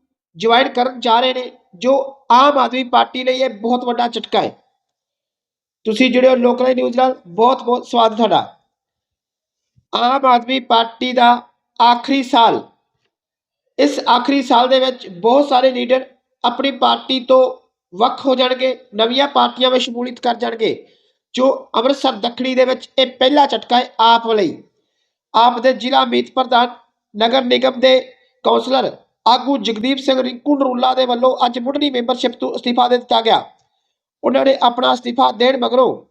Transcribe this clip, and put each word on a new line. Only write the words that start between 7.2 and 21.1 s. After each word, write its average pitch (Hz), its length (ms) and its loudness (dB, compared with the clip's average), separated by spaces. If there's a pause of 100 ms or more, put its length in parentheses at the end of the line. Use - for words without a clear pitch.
ਬਹੁਤ 233 360 0
ਬਹੁਤ 240 240 -4
ਸਵਾਗਤ 226 300 0
ਤੁਹਾਡਾ। 180 400 0 (1400)
ਆਮ 254 320 0
ਆਦਮੀ 247 360 2
ਪਾਰਟੀ 233 520 -2
ਦਾ 240 160 4 (500)
ਆਖਰੀ 240 440 2
ਸਾਲ, 226 380 2 (1160)
ਇਸ 285 220 0 (100)
ਆਖਰੀ 247 340 0
ਸਾਲ 247 240 2
ਦੇ 262 120 2
ਵਿੱਚ 254 300 -4
ਬਹੁਤ 226 400 2
ਸਾਰੇ 262 220 2
ਲੀਡਰ 247 340 -2 (380)
ਆਪਣੀ 254 300 -2
ਪਾਰਟੀ 247 520 -2
ਤੋਂ 262 180 4 (500)
ਵੱਖ 226 320 -2
ਹੋ 269 100 2
ਜਾਣਗੇ, 254 420 -2 (180)
ਨਵੀਆਂ 247 320 0
ਪਾਰਟੀਆਂ 247 440 0
ਵਿੱਚ 254 120 0
ਸ਼ਮੂਲੀਅਤ 247 360 -8
ਕਰ 240 160 -2
ਜਾਣਗੇ, 220 520 -6 (480)